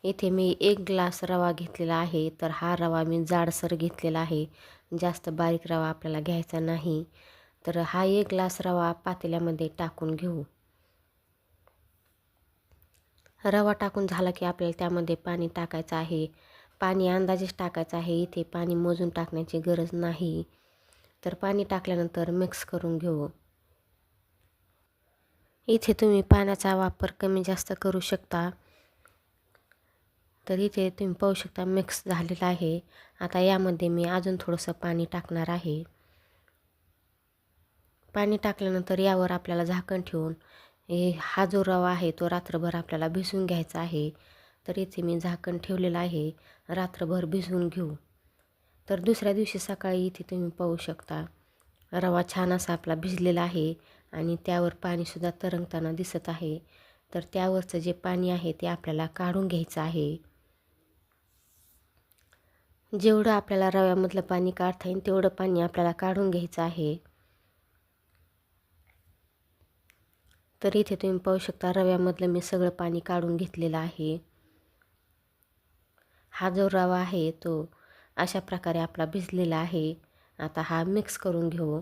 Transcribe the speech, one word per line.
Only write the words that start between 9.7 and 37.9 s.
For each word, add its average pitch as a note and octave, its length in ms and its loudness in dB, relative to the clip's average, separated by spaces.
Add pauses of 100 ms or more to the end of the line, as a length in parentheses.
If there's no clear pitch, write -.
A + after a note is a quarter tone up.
टाकून D#3+ 380 -4
घेऊ. E3 280 -4 (3000)
रवा G#3 300 6
टाकून G3+ 340 0
झाला F3+ 240 2
की F3+ 140 -4
आपल्याला F3 340 -2
त्यामध्ये F3 360 0
पाणी F3 400 -4
टाकायचं E3 400 -6
आहे. D#3+ 300 -2 (560)
पाणी F#3+ 260 2
अंदाजेच F#3 520 0
टाकायचं F3 380 -4
आहे, E3+ 240 0
इथे F3 220 -4
पाणी E3+ 320 -2
मोजून F3 340 2
टाकण्याची E3 500 -4
गरज E3+ 340 0
नाही. E3+ 500 -2 (800)
तर F3+ 100 -4
पाणी G3+ 300 0
टाकल्यानंतर F3 680 -2
मिक्स F3+ 340 -2
करून E3+ 320 -2
घेऊ. D#3 300 0 (2500)
इथे A3+ 260 4
तुम्ही G#3 280 6
पाण्याचा G3 540 4
वापर F#3 440 0
कमी F#3+ 260 0
जास्त F#3+ 360 -2
करू F#3 180 2
शकता. F3 500 -2 (2000)
तर F#3+ 120 0
इथे G3+ 300 0
तुम्ही F#3 260 -4
पाहू G3 180 2
शकता, - 320 -6
मिक्स F#3+ 420 0
झालेलं E3+ 380 -2
आहे. E3+ 340 0 (400)
आता F3+ 200 -2
यामध्ये F#3 480 4
मी E3+ 180 2
अजून F#3 340 0
थोडंसं E3+ 320 -4 (100)
पाणी E3+ 300 0
टाकणार E3+ 380 -4
आहे. E3 340 -2 (2250)